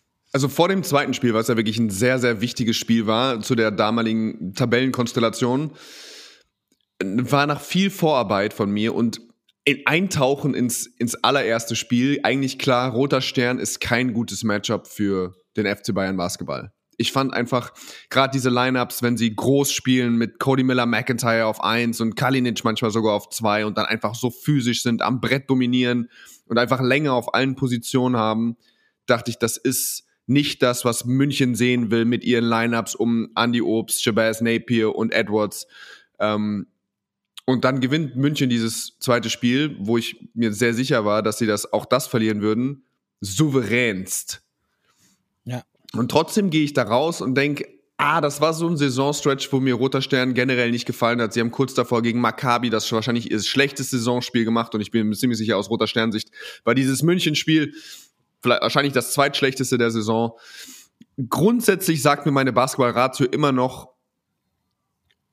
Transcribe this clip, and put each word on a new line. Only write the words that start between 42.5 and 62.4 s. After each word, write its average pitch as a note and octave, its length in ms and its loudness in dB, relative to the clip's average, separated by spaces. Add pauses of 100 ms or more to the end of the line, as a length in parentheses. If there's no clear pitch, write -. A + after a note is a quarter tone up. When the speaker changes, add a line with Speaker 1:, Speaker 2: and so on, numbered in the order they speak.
Speaker 1:
souveränst. A2 1200 -2 (1040)
Speaker 2:
Ja. A#2+ 160 -10 (320)
Speaker 1:
Und A#2+ 180 -2
trotzdem E3 400 2
gehe D#3 120 2
ich D3 100 -2
da C3 100 2
raus C3 360 0
und B2+ 140 -2
denk, C#3 320 0 (320)
ah, D3 240 0
das C#3+ 200 0
war D#3+ 120 2
so E3 140 -2
ein E3+ 100 0
Saisonstretch, C#3 720 0
wo C3+ 80 2
mir C3 140 2
Roter C3 300 0
Stern B2+ 320 0
generell B2 340 2
nicht A#2+ 160 -2
gefallen A#2+ 340 0
hat. A2+ 140 -2
Sie A#2 60 0
haben A#2 100 0
kurz C3 240 -2
davor A#2+ 300 0
gegen A#2 180 0
Maccabi A#2+ 480 0
das G#2+ 220 -2
wahrscheinlich A#2 400 -2
ihr G#2 100 0
schlechtes C3+ 480 0
Saisonspiel A#2+ 560 0
gemacht A2+ 300 0
und G#2+ 60 0
ich G2 100 -8
bin A2 160 0
mir G#2+ 80 0
ziemlich A#2 240 0
sicher, G#2+ 180 0
aus G#2 140 -2
Roter A2 160 0
Stern A2+ 240 0
Sicht G#2+ 180 -4 (340)
war A#2+ 120 4
dieses C3 260 0
München-Spiel D#3 720 2 (680)
vielleicht, A#2+ 220 2
wahrscheinlich C#3+ 320 0
das B2 200 -2
zweitschlechteste C3+ 640 0
der A#2 100 2
Saison. A2+ 480 -2 (920)
Grundsätzlich F3+ 760 2
sagt C#3+ 240 2
mir D3 40 2
meine C3+ 220 2